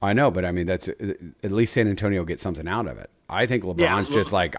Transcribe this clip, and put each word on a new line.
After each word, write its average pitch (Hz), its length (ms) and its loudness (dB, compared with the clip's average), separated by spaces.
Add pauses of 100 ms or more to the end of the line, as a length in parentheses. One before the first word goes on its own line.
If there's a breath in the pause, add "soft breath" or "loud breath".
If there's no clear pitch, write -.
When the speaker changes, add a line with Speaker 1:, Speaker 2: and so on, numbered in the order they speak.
Speaker 1:
I 101 120 2
know, 131 180 6
but 90 140 0
I 87 80 -2
mean, 87 120 0
that's, 90 220 -2
uh, 98 260 -4 (300)
at 101 80 -2
least 110 220 2
San 113 160 4
Antonio 98 340 0
gets 82 180 -6
something 80 280 -4
out 107 180 -2
of 64 100 -10
it. - 120 -18 (180)
I 107 200 0
think 113 180 0
Speaker 2:
Yeah, 90 80 -4
Speaker 1:
LeBron's 87 360 2
Speaker 2:
look 113 100 2
Speaker 1:
just 95 120 0
like, 87 280 0